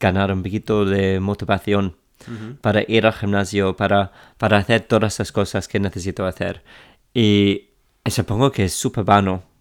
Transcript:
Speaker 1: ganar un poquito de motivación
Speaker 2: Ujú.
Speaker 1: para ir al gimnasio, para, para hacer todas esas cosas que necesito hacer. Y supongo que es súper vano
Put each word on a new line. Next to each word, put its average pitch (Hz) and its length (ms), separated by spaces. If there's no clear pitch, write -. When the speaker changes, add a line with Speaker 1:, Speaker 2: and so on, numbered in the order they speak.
Speaker 1:
ganar 98 320
un 92 100
poquito 104 420
de 95 360
motivación 98 760
Speaker 2:
Ujú. 113 380
Speaker 1:
para 104 260
ir 110 180
al 110 80
gimnasio, 101 640
para, 101 360
para 107 200
hacer 113 240
todas 107 320
esas - 180
cosas 101 360
que 104 120
necesito 95 440
hacer. 92 380
Y 101 580
supongo 127 460
que 101 120
es 90 100
súper 120 300
vano 98 380